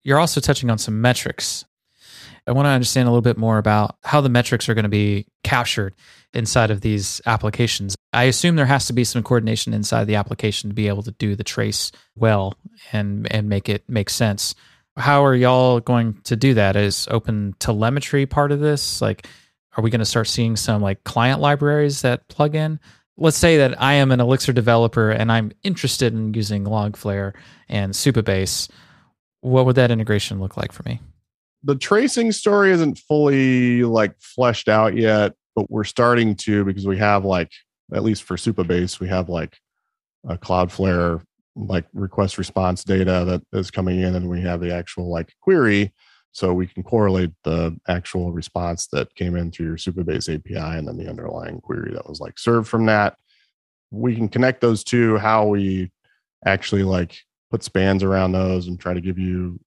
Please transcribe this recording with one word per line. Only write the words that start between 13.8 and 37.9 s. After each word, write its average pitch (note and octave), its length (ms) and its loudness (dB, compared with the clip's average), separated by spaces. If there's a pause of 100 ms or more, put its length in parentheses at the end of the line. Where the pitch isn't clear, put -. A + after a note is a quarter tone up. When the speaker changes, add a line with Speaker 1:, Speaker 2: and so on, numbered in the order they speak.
Speaker 1:
make G#2+ 220 -2
sense. G#2 420 -2 (420)
How C#3+ 300 4
are C3 100 4
y'all B2+ 440 4
going A#2 460 0
to A#2+ 100 -2
do C3 180 4
that? G2 220 4
Is G2+ 340 0
open G#2+ 480 -2
telemetry C3 680 0
part C#3+ 240 0
of C#3+ 80 0
this? D3 420 -2
Like, G#2 260 -4 (500)
are A2 60 0
we A2+ 60 2
gonna A2 160 0
start A2+ 220 0
seeing A2+ 280 -2
some, G#2+ 260 -2
like, G2 240 -2
client B2+ 360 0
libraries C#3+ 600 0
that B2 240 -2
plug D3+ 280 -2
in? D#3 240 -4 (380)
Let's D#3+ 200 2
say E3 200 6
that C3 220 4
I C3+ 140 4
am C3+ 180 4
an B2+ 80 4
Elixir B2+ 320 2
developer A#2 600 2
and A2+ 200 0
I'm A2 200 0 (100)
interested C3 500 -2
in A2 220 -4
using G#2 300 -2
Logflare G2+ 720 -4 (340)
and G2 240 -4
Supabase. G2+ 760 0 (760)
What B2+ 260 4
would B2+ 80 4
that B2 160 4
integration G#2 480 -2
look F#2+ 180 -8
like - 140 -6
for - 120 -18
me? - 180 -8 (640)
Speaker 2:
The C#3 120 0
tracing A#3 560 0
story G3+ 400 2
isn't D#3+ 260 2
fully, C3 840 2
like, A2 360 2
fleshed - 480 0
out A2 300 4
yet, G#2+ 360 2 (220)
but G#2+ 140 -2
we're A2 140 -4
starting A#2 540 2
to, G#2 280 0
because G2 220 -4
we F#2+ 100 -2
have, G#2 260 2
like, F#2 280 0 (420)